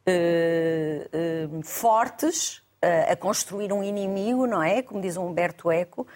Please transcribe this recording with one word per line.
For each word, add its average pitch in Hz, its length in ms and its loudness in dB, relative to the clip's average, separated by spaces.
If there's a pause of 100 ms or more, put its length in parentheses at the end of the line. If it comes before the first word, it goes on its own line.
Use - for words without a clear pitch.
eh, 165 1040 2
eh, 165 360 -2 (160)
fortes, - 1000 0 (200)
eh, 170 300 4
a 175 40 0
construir 202 560 -4
um 202 100 0
inimigo, 202 640 -2
não 196 160 0
é? 202 200 2
Como 208 180 -8
diz 180 160 -4
o 185 60 -6
Humberto 175 480 -2
Eco, 175 460 -2